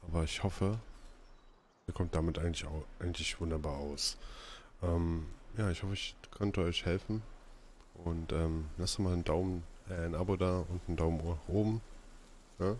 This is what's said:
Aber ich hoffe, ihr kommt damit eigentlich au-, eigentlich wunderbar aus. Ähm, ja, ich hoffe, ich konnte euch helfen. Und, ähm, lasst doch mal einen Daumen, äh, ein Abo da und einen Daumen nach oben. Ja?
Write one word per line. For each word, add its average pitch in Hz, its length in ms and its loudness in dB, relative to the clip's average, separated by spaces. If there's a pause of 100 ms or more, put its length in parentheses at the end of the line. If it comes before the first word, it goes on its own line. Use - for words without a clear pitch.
Aber 82 160 4
ich - 200 -2
hoffe, 101 360 2 (1080)
ihr - 60 -4
kommt 87 200 0
damit 80 240 2
eigentlich 82 280 0
au-, 76 200 -4 (140)
eigentlich 85 400 -2
wunderbar 76 380 0
aus. 71 400 -2 (680)
Ähm, 85 420 2 (320)
ja, 104 140 2
ich 85 100 -2
hoffe, 98 120 -2
ich - 220 -4 (160)
konnte 101 300 2
euch 85 240 2
helfen. 104 380 0 (800)
Und, 82 300 0
ähm, 80 320 2 (120)
lasst 87 180 0
doch 104 80 2
mal 90 100 4
einen 87 100 4
Daumen, 87 400 2 (260)
äh, 85 160 0
ein 82 100 0
Abo 90 200 2
da 90 240 4
und 87 280 -2
einen 85 100 0
Daumen 82 200 4
nach 80 300 -2
oben. 110 340 4 (760)
Ja? 95 200 2